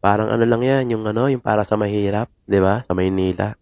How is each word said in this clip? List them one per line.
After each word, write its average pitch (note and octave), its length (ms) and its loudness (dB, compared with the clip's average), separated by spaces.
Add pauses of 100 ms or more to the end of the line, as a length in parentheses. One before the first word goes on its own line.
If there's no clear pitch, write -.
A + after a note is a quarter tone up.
Parang G#2 260 2
ano A#2 160 2
lang A#2 160 2
yan, C3 300 2
yung A2 160 -4
ano, A2 240 0
yung B2+ 100 -2
para G#2+ 240 0
sa - 80 -2
mahirap, G#2 560 -2 (160)
di G2 160 2
ba? G2+ 240 0
Sa - 80 -10
Maynila. F#2 680 -2